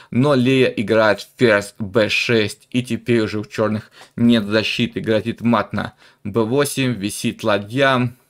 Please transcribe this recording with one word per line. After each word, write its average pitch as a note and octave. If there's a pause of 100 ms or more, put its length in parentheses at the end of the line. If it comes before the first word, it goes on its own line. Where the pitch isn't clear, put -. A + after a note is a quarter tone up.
(120)
Но C#3
Лея B2+
играет A2 (100)
ферзь G#2
Б G#2
шесть. -
И B2
теперь A#2
уже G#2+
у G#2
чёрных G#2+ (240)
нет A#2
защиты. G#2+
Грозит G#2+
мат A2
на - (300)
Б G#2+
восемь, C3+
висит G2+
ладья. A#2+ (160)